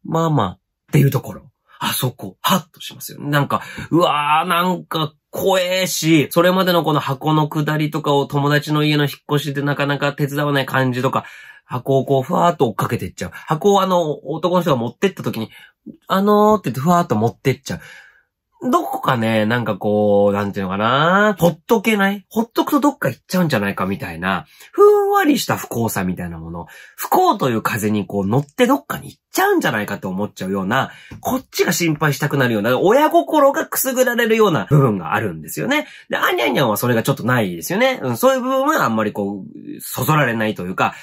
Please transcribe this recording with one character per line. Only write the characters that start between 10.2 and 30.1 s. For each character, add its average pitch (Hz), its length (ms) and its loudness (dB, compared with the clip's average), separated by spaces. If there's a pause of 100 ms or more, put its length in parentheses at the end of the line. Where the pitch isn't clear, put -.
伝 143 180 -4
わ 147 80 0
な 139 80 2
い 131 40 -2
感 131 280 0
じ 123 80 -4
と 127 100 0
か、 - 140 -4 (400)
箱 135 320 -2
を 131 80 0
こ 135 160 0
う - 20 -2
ふ 175 100 -8
わ 175 160 2
ー 170 40 2
っ 160 40 -10
と - 120 2
追 - 20 -8
っ - 40 -10
か - 120 -4
け - 100 -4
て 92 120 -8
っ - 40 -18
ち - 120 -8
ゃ - 20 -8
う。 85 60 -12
箱 180 400 0
を 196 80 4
あ 190 60 0
の、 175 420 -2
男 165 260 -2
の 180 60 2
人 170 100 0
が 131 60 2
持 117 100 -4
っ - 100 -12
て 196 120 2
っ 190 40 -12
た - 80 -12
時 113 180 -6
に、 110 100 -8 (580)
「あ 190 140 0
の 208 340 6
ー」 - 40 2
っ - 20 -20
て - 80 -6
言 117 40 -4
っ - 20 -6
て 135 40 -6
ふ 143 100 0
わ 175 120 6
ー - 20 2
っ - 40 -8
と - 80 0
持 110 120 2
っ - 80 -4
て - 160 0
っ - 100 -2
ち - 120 -10
ゃ - 20 -8
う。 - 40 -8 (920)
ど 339 120 2
こ - 180 -6
か 131 160 0
ね、 113 280 0
な 120 140 0
ん 117 60 -4
か 110 100 -4
こ 104 560 2
う、 - 20 0
な 101 120 0
ん 98 80 -6
て 101 60 -8
い 98 40 -4
う - 20 -4
の 90 60 -4
か 98 60 -4
な、 165 600 2
ほ 175 120 4
っ - 180 -6
と 226 140 2
け 220 160 0
な 196 140 2
い？ 202 180 -8
ほ 226 140 -2
っ - 80 -12
と 339 140 0
く - 60 -4
と 294 80 2
ど 285 120 2
っ - 60 -8
か - 120 -4
行 117 80 -10
っ - 100 -20
ち - 80 -4
ゃ 185 60 2
う - 20 4
ん 160 60 0
じ 135 60 0
ゃ 107 40 2
な 101 100 -2
い 95 60 -4
か 95 100 -4
み 98 140 -2
た 85 140 -10
い 80 60 -10
な、 92 260 -2 (260)
ふ - 100 2
ん 415 300 6
わ 403 120 2
り 294 140 4
し - 80 -4
た 104 120 -2
不 - 100 -10
幸 117 220 -2
さ 98 140 -4
み 90 120 -2
た 87 100 -8
い 85 40 -8
な 82 100 -12
も 82 100 -12
の。 85 160 -12 (300)
不 - 140 -8
幸 359 260 4
と 151 140 0
い 117 60 0
う 107 60 -2
風 107 300 -2
に 104 160 -2
こ 101 140 -4
う 95 60 -2
乗 117 120 2
っ 147 60 -4
て - 200 0
ど 269 120 4
っ - 80 -6
か - 120 -8
に - 120 -14
行 - 60 -20
っ - 40 -20 (120)
ち - 80 -6
ゃ 392 100 2
う 415 60 4
ん 330 40 2
じ - 80 0
ゃ 147 40 0
な 107 120 -2
い - 20 -8
か 98 140 -8
と 98 100 -6
思 95 160 -4